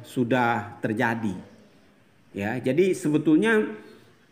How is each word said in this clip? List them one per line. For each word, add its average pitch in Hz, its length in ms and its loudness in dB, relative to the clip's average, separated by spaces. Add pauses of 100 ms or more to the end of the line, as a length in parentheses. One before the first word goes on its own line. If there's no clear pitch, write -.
sudah 117 720 0
terjadi. 113 560 -2 (960)
Ya, 110 320 -6
jadi 160 320 2
sebetulnya, 165 720 2 (680)